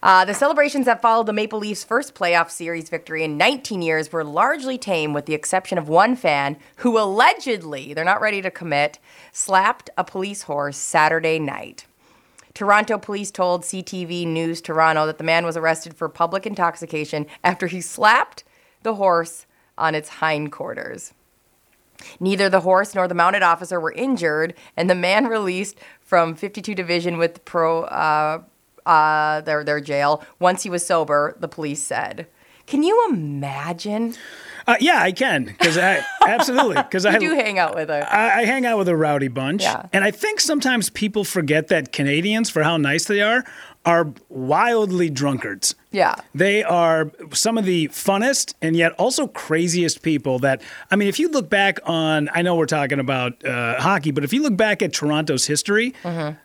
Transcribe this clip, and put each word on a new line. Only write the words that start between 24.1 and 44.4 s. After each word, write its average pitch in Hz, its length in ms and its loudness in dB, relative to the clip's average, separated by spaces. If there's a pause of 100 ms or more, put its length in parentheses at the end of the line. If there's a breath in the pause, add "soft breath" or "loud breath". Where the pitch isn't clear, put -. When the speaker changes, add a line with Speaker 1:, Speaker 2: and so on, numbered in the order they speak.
Speaker 1:
and 175 120 0
the 180 60 4
man 185 320 2
released 196 500 -4 (240 loud breath)
from 165 340 2
fifty-two 202 400 -8
Division 175 440 -2
with 165 260 -2
pro, 165 380 0
uh, 156 580 0 (460)
uh, 156 560 4
their, 151 200 -2
their 147 180 -2
jail 143 440 0 (140 loud breath)
once 180 240 2
he 196 80 -8
was 175 140 -4
sober, 151 540 0
the 165 100 -6
police 143 340 -8
said. 113 440 -6 (400 soft breath)
Can 285 160 0
you 440 280 4
imagine? 165 1040 -6 (520 loud breath)
Speaker 2:
Uh, 240 140 4
yeah, 294 220 4
I 185 100 2
can, 175 460 -2
'cause 165 180 2
I, 185 260 2 (120)
Speaker 1:
<laughs> - 120 6
Speaker 2:
absolutely, 240 500 2 (140)
'cause 185 140 -2
Speaker 1:
You 202 60 6
Speaker 2:
I 214 80 4
Speaker 1:
do 311 160 0
hang 214 240 0
out 170 160 0
with 156 160 -4
her. 147 200 -2
Speaker 2:
I, 220 300 4
I 233 60 2
hang 254 180 0
out 233 140 2
with 185 100 2
a 170 80 2
rowdy 147 320 0
bunch, 135 340 -4
Speaker 1:
Yeah. - 300 -2
Speaker 2:
and 196 120 2
I 208 60 2
think 427 300 -4
sometimes 262 480 0
people 208 360 -4
forget 156 440 0
that 156 240 0
Canadians, 175 560 0
for 156 140 0
how 165 160 2
nice 147 280 0
they 202 140 0
are, 233 240 2 (400 loud breath)
are 170 280 2 (160)
wildly 180 840 0